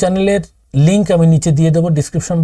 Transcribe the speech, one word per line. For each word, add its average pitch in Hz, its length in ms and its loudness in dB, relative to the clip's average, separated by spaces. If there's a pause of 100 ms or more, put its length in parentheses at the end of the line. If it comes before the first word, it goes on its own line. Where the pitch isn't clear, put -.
চ্যানেলের 190 420 -2 (440)
লিংক 196 200 2 (100)
আমি 165 180 2
নিচে 160 240 -2
দিয়ে 165 180 2
দেবো 170 120 0 (100)
ডেসক্রিপশন 170 440 -4